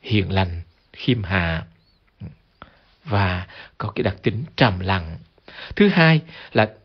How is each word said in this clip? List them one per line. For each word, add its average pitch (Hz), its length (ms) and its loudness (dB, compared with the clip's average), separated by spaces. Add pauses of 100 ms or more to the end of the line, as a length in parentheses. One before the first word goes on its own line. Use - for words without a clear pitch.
hiền 95 320 -2
lành, 87 300 -2 (300)
khiêm 120 300 -2
hạ 85 420 -2 (1400)
và 92 420 0 (320)
có 107 160 -6
cái - 80 -4
đặc - 200 0
tính 110 220 -2 (120)
trầm 104 240 2
lặng. 92 380 -4 (580)
Thứ 208 120 6
hai 160 320 6 (320)
là 110 180 2 (140)